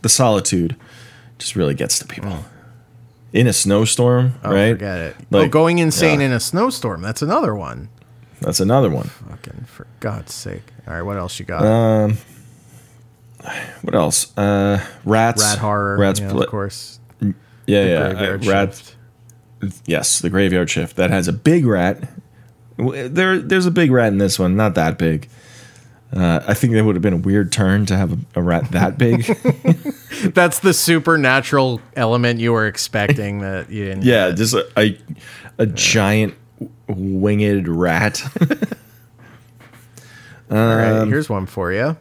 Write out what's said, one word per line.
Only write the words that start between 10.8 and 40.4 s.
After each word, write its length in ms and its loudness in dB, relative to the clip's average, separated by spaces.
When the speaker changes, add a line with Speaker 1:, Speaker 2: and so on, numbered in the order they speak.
Speaker 2:
All 60 -12
right, 80 -8
what 160 -8
else 200 -10
you 60 -12
got? 180 -4
Speaker 1:
Um, 540 2
what 120 -6
else? 420 0
Uh, 460 0
Rats. 380 2
Speaker 2:
Rat 160 0
horror, 400 -2
Speaker 1:
Rats 220 2
Speaker 2:
yeah, 100 -6
Speaker 1:
pla- 140 0
Speaker 2:
of 40 -6
course. 500 -10
Speaker 1:
Yeah, 120 -2
Speaker 2:
The 60 2
Speaker 1:
yeah. 240 0
Speaker 2:
Graveyard 320 -2
Speaker 1:
Uh, 40 2
Rats. 440 -2
Speaker 2:
Shift. 240 -10
Speaker 1:
Yes, 340 -2
The 100 -2
Graveyard 400 2
Shift. 260 -4
That 140 0
has 180 0
a 60 -2
big 320 2
rat. 420 0
W-, 300 -4
there, 300 0
there's 280 0
a 40 2
big 220 4
rat 180 4
in 80 0
this 200 0
one. 180 2
Not 180 2
that 240 0
big. 300 0
Uh, 340 2
I 80 2
think 200 2
that 100 4
would 120 2
have 60 -2
been 100 2
a 60 0
weird 340 0
turn 340 2
to 100 0
have 160 0
a, 60 -4
a 20 0
rat 300 0
that 260 0
big. 260 2
Speaker 2:
<laughs> 1120 -2
That's 240 2
the 160 4
supernatural 1040 2
element 460 0
you 120 2
were 140 2
expecting 720 -2
that 300 -6
you 140 -6
didn't 180 -6
Speaker 1:
Yeah, 280 4
Speaker 2:
get. 80 -4
Speaker 1:
just 160 0
a, 220 -2
a, 220 2
a 80 2
giant 680 0
winged 800 0
rat. 540 0
<laughs> 100 2